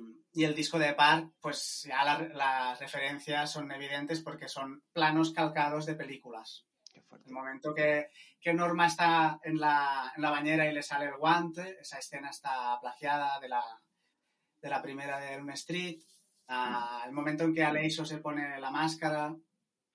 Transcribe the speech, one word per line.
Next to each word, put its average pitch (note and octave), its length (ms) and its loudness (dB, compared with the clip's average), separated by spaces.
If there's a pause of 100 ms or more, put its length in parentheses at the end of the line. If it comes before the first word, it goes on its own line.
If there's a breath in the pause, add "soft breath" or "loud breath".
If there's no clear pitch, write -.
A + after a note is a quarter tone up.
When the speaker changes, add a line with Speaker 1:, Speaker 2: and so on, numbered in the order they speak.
(340)
Speaker 1:
y D#3+ 100 2
el D3+ 100 4
disco D#3 240 -2
de D3 160 4
Park, D#3 380 6 (100)
pues - 460 -6
ya C3+ 160 2
la, D3 160 4 (100)
las C3 500 0
referencias C#3+ 720 -2
son C#3+ 200 -6
evidentes C#3+ 500 -4
porque C3+ 260 -10
son C3+ 440 -8
planos D#3+ 400 4
calcados D3+ 560 0
de D#3 80 -2
películas. B2+ 720 -12 (260)
Speaker 2:
Qué C#3+ 80 -20
fuerte. - 280 -20
Speaker 1:
El B2+ 40 -14
momento C3+ 400 -6
que, D3+ 360 2 (300 loud breath)
que E3+ 140 0
Norma E3+ 320 4
está E3 580 6
en D#3+ 160 0
la, C#3+ 560 2
en D3+ 60 -6
la D3 80 2
bañera D3+ 400 4
y D3+ 60 -2
le C#3+ 80 -4
sale D3 220 -2
el C#3 120 -6
guante, E3+ 640 2
esa C#3 160 -12
escena C#3 320 -10
está B2 500 -4
plagiada C#3 600 -2
de C3 100 -12
la, B2 140 0 (1000)
de C#3+ 80 -8
la C3+ 120 -2
primera C#3 380 -6
de C#3 140 -8
Elm C#3+ 180 -10
Street. E3+ 480 -6 (480)
Ah, B2 580 -2
Speaker 2:
Mm. - 20 -8
Speaker 1:
el C3 80 -10
momento D3+ 300 0
en D#3+ 80 4
que D#3+ 100 2
Aleiso D#3 420 0
se D#3 120 -8
pone D3 420 -6
la C3+ 100 -6
máscara, D3+ 640 0 (600)